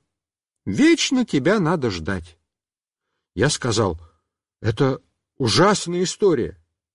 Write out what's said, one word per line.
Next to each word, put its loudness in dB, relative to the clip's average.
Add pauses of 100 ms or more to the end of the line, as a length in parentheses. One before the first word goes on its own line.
(640)
«Вечно 2
тебя 0
надо 0
ждать». -8 (960)
Я 2
сказал: -2 (600)
«Это 0 (360)
ужасная 0
история. 0 (340)